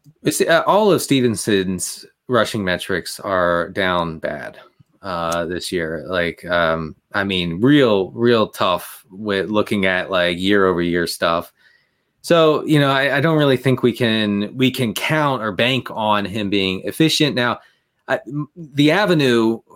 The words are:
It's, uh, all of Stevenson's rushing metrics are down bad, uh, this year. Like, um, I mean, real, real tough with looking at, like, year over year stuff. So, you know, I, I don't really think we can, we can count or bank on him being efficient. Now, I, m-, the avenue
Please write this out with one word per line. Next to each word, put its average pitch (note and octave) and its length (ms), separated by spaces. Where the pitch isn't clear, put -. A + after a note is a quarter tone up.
It's, D3+ 180
uh, E3 260
all G3 260
of C#3+ 100
Stevenson's G2+ 1040
rushing A2 360
metrics F2+ 560
are F2 500
down F2+ 480
bad, D2+ 400
uh, E2+ 420
this E2+ 260
year. D#2+ 380
Like, E2+ 380
um, E2 500
I G2+ 120
mean, F2+ 360
real, A2+ 520
real A#2 360
tough - 600
with G2 400
looking G#2 340
at, F#2 260
like, F2 280
year G2 280
over F2 140
year E2+ 260
stuff. E2+ 460
So, D#3+ 420
you D3+ 160
know, C#3 100
I, C#3 280
I - 20
don't D#3+ 160
really C#3 220
think C3 240
we A#2+ 100
can, G#2+ 640
we C3 140
can B2+ 240
count D3 480
or A2 100
bank A#2+ 380
on G#2 340
him G2+ 240
being F#2+ 360
efficient. D3 520
Now, A#2+ 240
I, C3 180
m-, D3 300
the D3 340
avenue C3+ 680